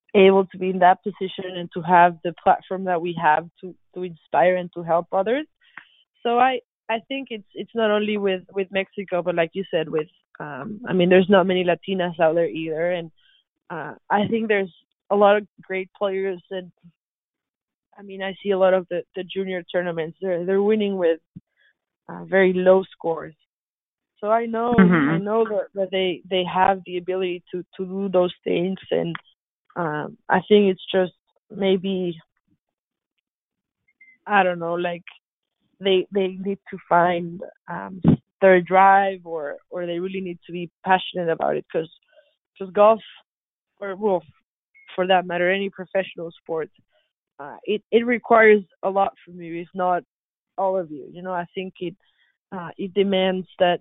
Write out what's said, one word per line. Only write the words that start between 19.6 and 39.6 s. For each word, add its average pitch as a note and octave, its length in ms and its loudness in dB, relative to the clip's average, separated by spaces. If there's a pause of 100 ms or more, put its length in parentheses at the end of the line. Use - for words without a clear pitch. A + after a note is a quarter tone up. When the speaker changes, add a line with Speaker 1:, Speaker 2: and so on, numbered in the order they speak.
Speaker 1:
tournaments. E3+ 500 -4
They're, F3 240 -4
they're F#3+ 160 2
winning G3+ 360 0
with, E3 220 2 (880)
uh, F3 180 -14
very F#3 280 2
low F#3 380 4
scores. D#3+ 440 -8 (840)
So G#3 100 -6
I A#3 180 2
know, A#3 300 -2
Speaker 2:
Mm-hmm. F3 340 6
Speaker 1:
I E3 80 0
know G#3+ 260 0
that, G3+ 300 -4
that F#3+ 160 -4
they, F#3 380 -2
they F#3 220 -2
have F#3+ 340 2
the F3+ 120 -10
ability F3+ 540 -6
to, F3+ 120 -8 (140)
to F#3+ 80 -8
do F#3+ 260 -6
those F3+ 220 2 (100)
things. F3 340 -2 (140)
And, E3+ 240 -2 (600)
um, D3+ 420 -6 (100)
I C#3 200 2
think G#3 240 6
it's F#3 200 -8
just F#3 220 0 (380)
maybe, F#3 680 -2 (2000)
I G3 180 4
don't F3+ 160 -2
know, E3+ 140 -4
like, F3 300 -4 (760)
they, F#3+ 320 2
they G3 180 0
need F#3+ 280 -6 (140)
to F#3+ 60 -12 (120)
find, F3 520 2 (280)
um, F#3+ 320 -12 (400)
their F#3 200 8
drive, F#3+ 640 4
or, D#3 320 -8 (120)